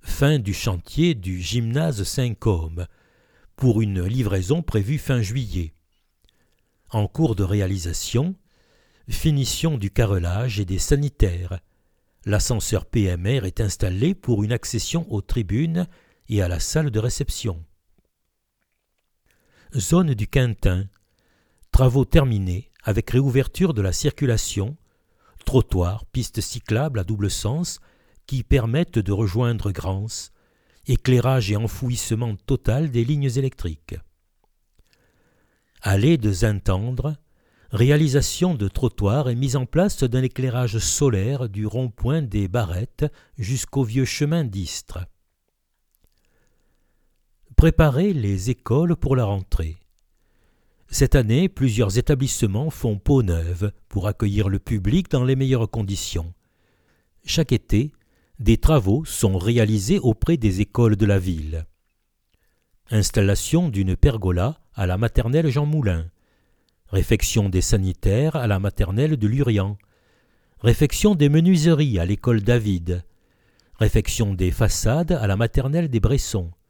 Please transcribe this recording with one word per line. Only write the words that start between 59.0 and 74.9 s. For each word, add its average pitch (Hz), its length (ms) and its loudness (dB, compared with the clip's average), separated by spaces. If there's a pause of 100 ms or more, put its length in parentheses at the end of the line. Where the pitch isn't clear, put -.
sont 95 320 0
réalisés 110 600 2
auprès 127 380 2
des 104 220 0
écoles 107 360 2
de 101 100 2
la 101 140 4
ville. 80 460 -4 (1200)
Installation 107 800 2
d'une 95 260 0
pergola 101 640 2 (140)
à 95 140 -2
la 90 100 0
maternelle 123 520 2
Jean 147 180 0
Moulin. 98 420 0 (800)
Réfection 101 580 0
des 92 140 0
sanitaires 104 720 0
à 123 120 -2
la 101 120 0
maternelle 104 580 0
de 107 100 0
Lurian. 104 500 0 (800)
Réfection 147 540 4
des 147 160 4
menuiseries 156 720 4
à 85 60 0
l'école 104 360 0
David. 95 640 0 (720)
Réfection 107 540 2
des 90 180 0
façades 151 640 0